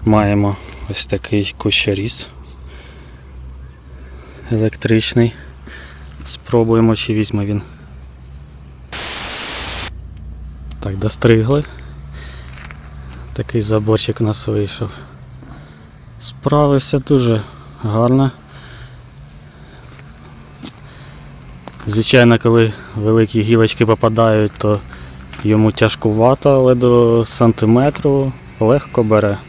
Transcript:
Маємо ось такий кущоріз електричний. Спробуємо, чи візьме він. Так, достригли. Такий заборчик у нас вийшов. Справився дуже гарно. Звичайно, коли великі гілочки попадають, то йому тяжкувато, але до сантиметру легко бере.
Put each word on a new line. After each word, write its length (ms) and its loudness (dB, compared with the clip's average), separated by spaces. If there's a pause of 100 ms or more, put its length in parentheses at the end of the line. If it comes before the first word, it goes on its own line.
Маємо 520 2 (340)
ось 160 -4
такий 520 -4
кущоріз 680 -2 (2250)
електричний. 840 2 (920)
Спробуємо, 720 2
чи 180 -4
візьме 300 -2
він. 180 -4 (3250)
Так, 160 -6
достригли. 680 2 (1700)
Такий 300 -4
заборчик 580 0
у 40 0
нас 220 -4
вийшов. 440 -4 (1300)
Справився 760 0
дуже 440 2 (400)
гарно. 480 2 (3500)
Звичайно, 520 4
коли 340 4 (240)
великі 460 2
гілочки 440 2
попадають, 720 2
то 220 0 (640)
йому 280 4
тяжкувато, 800 2
але 240 6
до 500 4
сантиметру 1080 2 (280)
легко 420 2
бере. 360 2 (100)